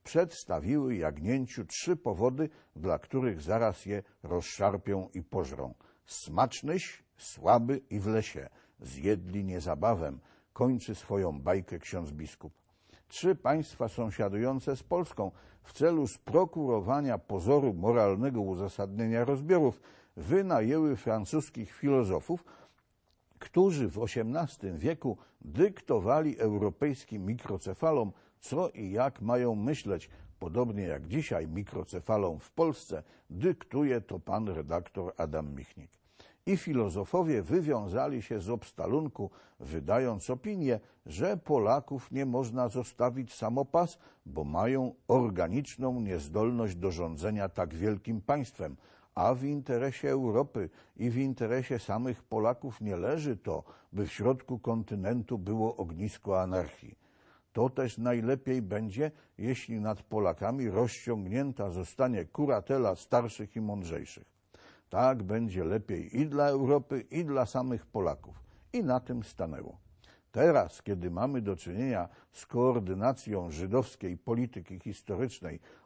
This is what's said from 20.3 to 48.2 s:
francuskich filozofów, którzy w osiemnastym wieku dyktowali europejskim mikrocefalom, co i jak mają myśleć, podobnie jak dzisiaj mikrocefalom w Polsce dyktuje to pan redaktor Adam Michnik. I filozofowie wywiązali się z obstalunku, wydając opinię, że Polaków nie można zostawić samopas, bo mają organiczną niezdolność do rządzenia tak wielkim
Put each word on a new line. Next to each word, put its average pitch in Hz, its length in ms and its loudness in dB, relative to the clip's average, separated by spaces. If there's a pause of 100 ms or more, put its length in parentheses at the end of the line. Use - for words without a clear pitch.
francuskich 113 760 -2
filozofów, 131 720 2 (920)
którzy 170 500 4
w 85 100 -6
osiemnastym 113 800 -2
wieku 131 380 -2 (240)
dyktowali 135 1000 2
europejskim 107 880 0
mikrocefalom, 107 840 -2 (280)
co 170 300 -2
i 101 200 -8
jak 123 300 0
mają 120 340 2
myśleć, 104 560 -2 (280)
podobnie 101 440 -2
jak 76 240 -4
dzisiaj 85 420 -2
mikrocefalom 92 920 -2
w - 100 -20
Polsce 151 520 -2 (280)
dyktuje 131 680 0
to 92 200 -8
pan 104 280 -2
redaktor 87 680 -4
Adam 78 380 -4
Michnik. 73 360 -16 (560)
I 190 100 2
filozofowie 120 840 0
wywiązali 127 800 0
się 110 180 -6
z 92 100 -6
obstalunku, 117 800 -4 (300)
wydając 95 720 0
opinię, 139 500 0 (260)
że 143 300 -2
Polaków 135 760 2
nie 135 140 0
można 123 420 0
zostawić 123 640 -2
samopas, 139 640 0 (280)
bo 71 180 -4
mają 113 500 0 (140)
organiczną 123 920 2
niezdolność 101 760 0
do 87 140 -2
rządzenia 85 580 -4
tak 85 260 -4
wielkim 104 460 -2